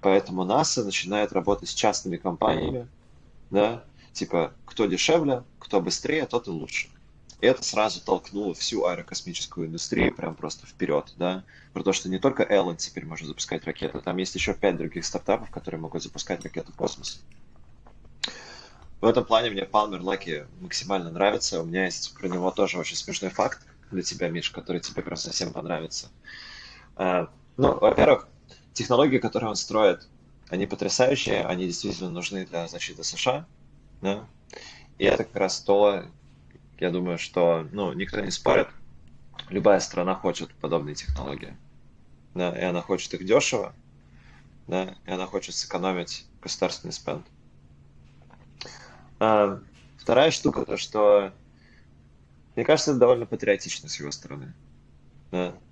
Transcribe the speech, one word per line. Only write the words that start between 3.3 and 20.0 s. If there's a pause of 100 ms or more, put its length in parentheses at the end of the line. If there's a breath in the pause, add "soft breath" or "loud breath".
да, (280 soft breath)
типа, (100)
кто
дешевле, (140)
кто
быстрее,
тот
и
лучше. (520)
И
это
сразу
толкнуло
всю
аэрокосмическую
индустрию
прям
просто
вперед,
да. (300 loud breath)
Про
то,
что
не
только
Элон
теперь
может
запускать
ракеты,
там
есть
еще
пять
других
стартапов,
которые
могут
запускать
ракеты
в
космос. (1800 loud breath)
В
этом
плане
мне
Палмер